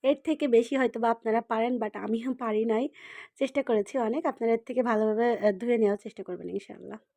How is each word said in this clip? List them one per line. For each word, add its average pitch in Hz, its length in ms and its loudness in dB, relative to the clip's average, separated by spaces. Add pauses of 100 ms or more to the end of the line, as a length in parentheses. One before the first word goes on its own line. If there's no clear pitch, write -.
এর 269 200 4
থেকে 302 240 0
বেশি 233 280 4
হয়তো 247 240 2
বা 233 100 2
আপনারা 226 320 0
পারেন, 226 360 -2
but 208 180 -4
আমিও 226 380 -4
পারি 220 320 -2
নাই, 226 180 2 (520)
চেষ্টা 269 260 -2
করেছি 214 360 0
অনেক। 240 280 -2
আপনারা 226 260 0
এর 226 120 0
থেকে 247 180 -2
ভালোভাবে, 220 500 2
আহ, 208 200 2
ধুয়ে 233 260 0
নেওয়ার 208 240 2
চেষ্টা 202 220 -14
করবেন 175 260 -10
ইনশাআল্লাহ। 202 480 -12 (180)